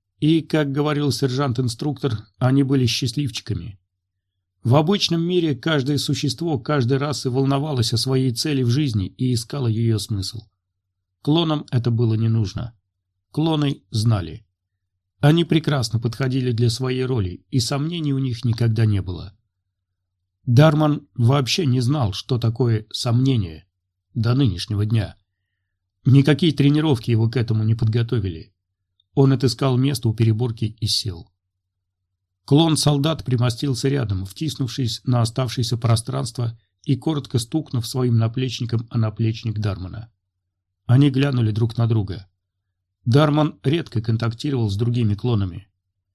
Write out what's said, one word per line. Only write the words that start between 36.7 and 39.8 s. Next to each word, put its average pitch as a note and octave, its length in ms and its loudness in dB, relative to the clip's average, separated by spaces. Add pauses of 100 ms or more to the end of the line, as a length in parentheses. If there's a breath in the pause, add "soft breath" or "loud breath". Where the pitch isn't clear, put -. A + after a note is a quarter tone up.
и C#3+ 100 0
коротко C#3 440 -2
стукнув B2 480 -4
своим B2 320 0
наплечником A#2 720 -2
о - 80 -4
наплечник A2+ 600 -2
Дармана. F#2+ 540 -6 (720)